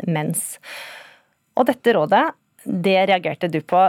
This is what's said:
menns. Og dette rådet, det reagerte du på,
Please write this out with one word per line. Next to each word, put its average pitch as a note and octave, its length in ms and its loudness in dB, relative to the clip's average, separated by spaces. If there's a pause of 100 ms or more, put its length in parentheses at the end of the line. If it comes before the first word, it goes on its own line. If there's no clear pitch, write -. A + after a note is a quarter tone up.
menns. D#3 520 -6 (1000)
Og - 100 2
dette A#3+ 260 0
rådet, G3 380 2 (280)
det F#3+ 480 0
reagerte F3 420 0
du D#3 120 -2
på, F3+ 280 0